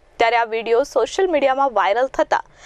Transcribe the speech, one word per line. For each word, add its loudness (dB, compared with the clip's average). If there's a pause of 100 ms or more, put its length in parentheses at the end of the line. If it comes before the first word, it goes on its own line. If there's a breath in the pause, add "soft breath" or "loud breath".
(160)
ત્યારે 2
આ 2
વીડિયો 0
સોશિયલ -2
મીડિયામાં 0
વાયરલ 0
થતા 0 (240 loud breath)